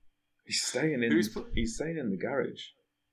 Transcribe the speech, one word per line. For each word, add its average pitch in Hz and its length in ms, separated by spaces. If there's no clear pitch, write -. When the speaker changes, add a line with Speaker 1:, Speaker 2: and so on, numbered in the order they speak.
Speaker 1:
He's - 180
staying 139 420
in. 117 80
Speaker 2:
Who's 196 160
pl- 127 260
Speaker 1:
He's 117 220
staying 160 220
in 123 120
the 95 60
garage. 120 460